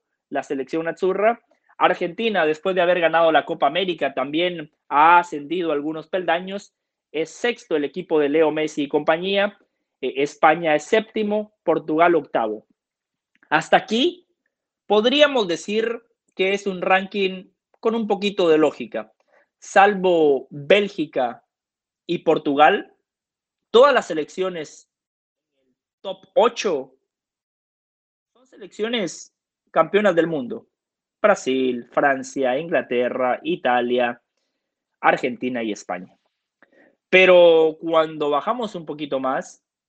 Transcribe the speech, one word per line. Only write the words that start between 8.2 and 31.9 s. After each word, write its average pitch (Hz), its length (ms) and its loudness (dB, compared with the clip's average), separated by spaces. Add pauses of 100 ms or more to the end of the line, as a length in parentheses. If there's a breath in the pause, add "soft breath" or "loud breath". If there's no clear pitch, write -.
Leo 156 220 2
Messi 151 320 -4
y 135 60 -6
compañía, 180 720 -2 (440)
eh, 127 140 -6
España 156 580 0
es 151 100 -2
séptimo, 214 800 -4
Portugal 156 520 0
octavo. 117 520 -4 (840)
Hasta 160 280 2
aquí 240 520 -2 (580)
podríamos 233 600 2
decir 220 540 -6 (320)
que 190 180 -2
es 202 140 -4
un 185 140 -6
ranking 190 720 -2 (300)
con 226 140 -2
un 233 120 -4
poquito 196 420 -2
de 156 100 4
lógica. 127 540 -4 (460)
Salvo 180 920 2
Bélgica 147 920 -2 (640)
y 170 120 -4
Portugal, 156 720 2 (800)
todas 269 220 6
las 220 140 0
selecciones 165 840 -8 (1120)
top 190 320 -12
ocho 190 600 0 (1400)
son 247 140 -20
selecciones 208 880 -8 (360)
campeonas 180 440 2
del 165 120 2
mundo. 123 420 -8 (520)
Brasil, 131 720 -2